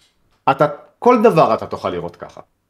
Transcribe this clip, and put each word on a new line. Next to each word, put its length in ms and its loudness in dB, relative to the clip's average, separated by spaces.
אתה, 160 0
כל 240 2
דבר 320 2
אתה 120 -6
תוכל 240 -8
לראות 260 -10
ככה. 240 -20